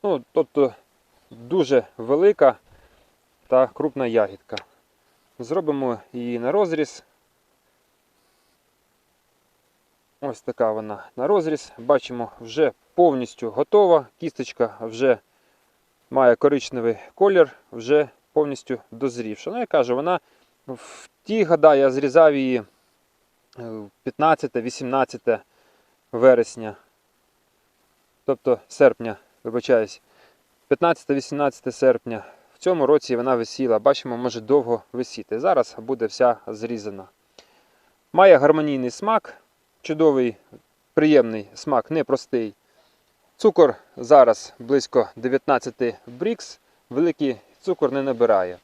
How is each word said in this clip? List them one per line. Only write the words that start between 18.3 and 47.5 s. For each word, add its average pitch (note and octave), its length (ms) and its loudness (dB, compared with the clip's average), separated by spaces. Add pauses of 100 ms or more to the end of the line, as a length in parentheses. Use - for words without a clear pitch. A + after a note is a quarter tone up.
повністю C#3 460 -6 (120)
дозрівша. A#2+ 600 -10
Ну, A3+ 80 -10
я A#3+ 80 -8
кажу, B2 300 -2
вона... E3 240 -4 (480)
В - 400 -18 (140)
ті G#3+ 220 -2
года D#3 300 6
я C#3 160 4
зрізав C#3+ 440 4
її, C3 280 -2 (960)
е, A2+ 220 -14 (220)
п'ятнадцяте, D3 580 -2
вісімнадцяте B2 760 -4 (760)
вересня. A#2 640 2 (1500)
Тобто B2+ 340 -2 (100)
серпня, A#2 480 0 (280)
вибачаюсь. A2+ 560 -2 (680)
П'ятнадцяте, D#3+ 460 -2
вісімнадцяте C#3 580 -6
серпня. A#2 520 -2 (300)
В - 40 -20
цьому E3+ 280 -2
році C#3 300 0
вона B2 200 -2
висіла. A#2 420 -2
Бачимо, B2+ 380 -2
може A#2+ 240 -8
довго A#2 420 -2 (100)
висіти. A#2+ 480 -10
Зараз D3 380 -2
буде A#2 280 -6
вся A#2+ 300 0 (100)
зрізана. G#2+ 580 -12 (1080)
Має F3+ 240 8
гармонійний C#3+ 540 2
смак, G#3+ 440 -4 (480)
чудовий, C#3+ 540 0 (580)
приємний B2 600 2
смак, C3+ 360 -4
непростий. C3 640 -4 (840)
Цукор E3 380 4 (220)
зараз B2 600 4
близько B2 580 -2
дев'ятнадцяти B2+ 920 -2
брікс, D#3 540 -10 (300)
великий C#3+ 460 -2 (240)